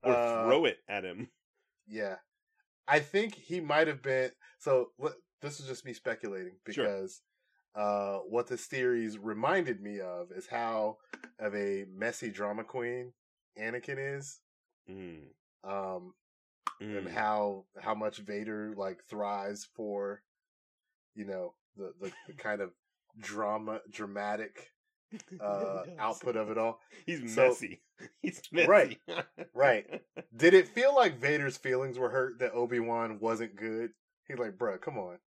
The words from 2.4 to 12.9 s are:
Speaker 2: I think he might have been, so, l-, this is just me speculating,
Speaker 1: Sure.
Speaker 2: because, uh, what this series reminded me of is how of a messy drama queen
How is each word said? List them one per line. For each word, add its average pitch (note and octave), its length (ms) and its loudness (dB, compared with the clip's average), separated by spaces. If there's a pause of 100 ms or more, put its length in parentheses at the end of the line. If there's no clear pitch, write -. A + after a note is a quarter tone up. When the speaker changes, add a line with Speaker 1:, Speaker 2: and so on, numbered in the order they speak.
Speaker 2:
I C#3+ 120 8
think G3+ 360 0
he F3+ 240 -6
might D#3 280 4
have C#3 140 -4
been, C3 300 2 (260)
so, C3 340 4 (100)
l-, D3+ 120 -2 (280)
this C#3+ 180 -8
is C#3 80 -12
just C3 180 -10
me B2+ 80 -10
speculating, G2 600 -6 (160)
Speaker 1:
Sure. A2 160 0
Speaker 2:
because, F#2+ 360 -4 (540)
uh, G2+ 440 0
what G#2+ 280 -2
this B2 180 -6
series A#2+ 540 0
reminded A#2 600 0
me G2+ 200 -8
of F2+ 300 -8
is F#2 160 -12
how A2+ 500 -2 (400)
of G#2+ 180 -4
a G2 300 -2
messy G#2+ 460 -6
drama G#2 320 -4
queen B2 500 -6 (440)